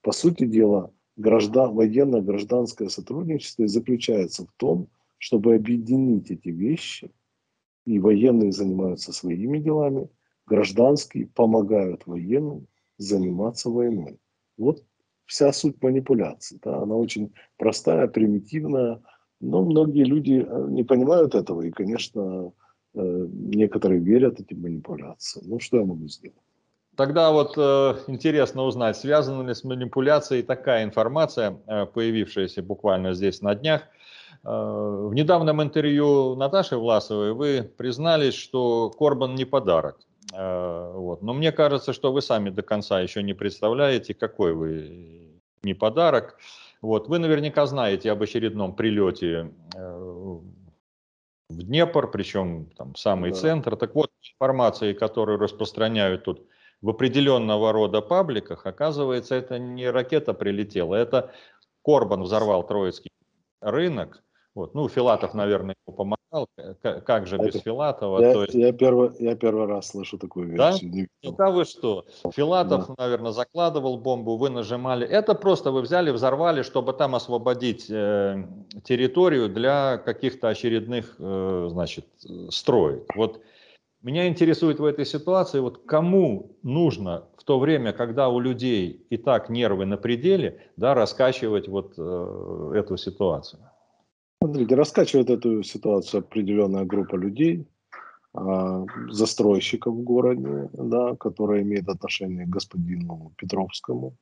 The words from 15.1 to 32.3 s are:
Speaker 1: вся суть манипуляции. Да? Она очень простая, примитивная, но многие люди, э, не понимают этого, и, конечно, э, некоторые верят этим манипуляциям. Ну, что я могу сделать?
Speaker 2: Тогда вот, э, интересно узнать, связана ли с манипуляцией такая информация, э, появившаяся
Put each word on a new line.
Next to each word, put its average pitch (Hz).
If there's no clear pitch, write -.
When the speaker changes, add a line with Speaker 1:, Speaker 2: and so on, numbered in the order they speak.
Speaker 1:
вся 143
суть -
манипуляции. 131
Да? -
Она 104
очень 107
простая, 131
примитивная, 117
но 143
многие 151
люди, 135
э, 135
не 127
понимают 139
этого, 87
и, 85
конечно, 95
э, 90
некоторые 101
верят 120
этим -
манипуляциям. 78
Ну, 117
что -
я 101
могу 80
сделать? -
Speaker 2:
Тогда 156
вот, 151
э, 139
интересно 135
узнать, 120
связана 135
ли 120
с -
манипуляцией 131
такая 123
информация, 113
э, 104
появившаяся 107